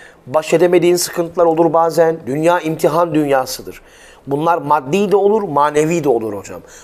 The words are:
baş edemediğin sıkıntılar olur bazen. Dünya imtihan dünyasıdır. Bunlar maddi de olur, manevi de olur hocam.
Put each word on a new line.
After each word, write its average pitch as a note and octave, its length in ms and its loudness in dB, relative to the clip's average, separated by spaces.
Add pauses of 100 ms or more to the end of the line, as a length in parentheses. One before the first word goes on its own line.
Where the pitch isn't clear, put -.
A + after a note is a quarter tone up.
(280)
baş D3+ 260 -2
edemediğin F3 420 4
sıkıntılar E3+ 500 -2
olur E3 280 2
bazen. E3 520 2
Dünya D#3 340 0
imtihan D#3+ 560 -2
dünyasıdır. C3 680 -2 (460)
Bunlar D#3 300 0
maddi D3+ 540 -2
de G3+ 40 4
olur, G3+ 280 2
manevi D3+ 600 0
de C#3+ 60 0
olur A2 240 -2
hocam. F#2+ 280 -12 (220)